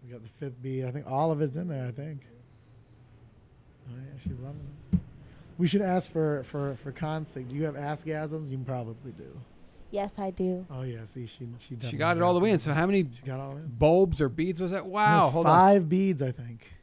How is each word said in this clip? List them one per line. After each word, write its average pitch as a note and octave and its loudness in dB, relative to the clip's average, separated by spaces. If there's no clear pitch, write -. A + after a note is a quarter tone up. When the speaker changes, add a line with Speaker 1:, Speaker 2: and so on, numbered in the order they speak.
Speaker 1:
We B2 -18
got A#2+ -16
the A2+ -18
fifth B2+ -12
bead. C3 -4
I B2+ -4
think C#3+ -8
all D3 0
of D3 0
it's C#3+ -2
in F3 -6
there, C3+ -6
I B2 -8
think. C#3 -12
Oh, A#2+ -14
yeah, C3+ -16
she's - -10
loving C#3+ -14
it. - 4
We F3 2
should G3 4
ask F#3 0
for, D3+ 0
for, C#3 -4
for C3+ -12
Khan's D#3 -6
sake. B2+ -10
Do B2+ -8
you D3+ -2
have D3+ -4
askgasms? D3+ -6
You C3 -6
probably B2 -8
do. C2+ -16
Speaker 2:
Yes, - -6
I G3 -6
do. F#3 -4
Speaker 1:
Oh, C3 -8
yeah. A#2 -10
See, A#2+ -12
she, A#2+ -14
she - -20
Speaker 3:
She C#3 -10
Speaker 1:
definitely A#2 -8
Speaker 3:
got E3 2
it E3 0
Speaker 1:
has F3 2
Speaker 3:
all F3+ 4
the F3 4
way G#3+ 4
in. G3 4
Speaker 1:
askgasms. D3+ 2
Speaker 3:
So D3+ -2
how D#3+ 2
many F#3+ 2
Speaker 1:
She A#2+ -18
got C3 -6
all C#3 -10
in. D#3 -12
Speaker 3:
bulbs D#3 4
or C#3+ 4
beads E3 -2
was F#3 -2
that? F#3+ -6
Wow, G#3 6
Speaker 1:
There's C#3+ 6
Speaker 3:
hold E3 4
on. D3+ 8
Speaker 1:
five F#3+ 8
beads, F3+ 2
I C3 -2
think. A#2+ -12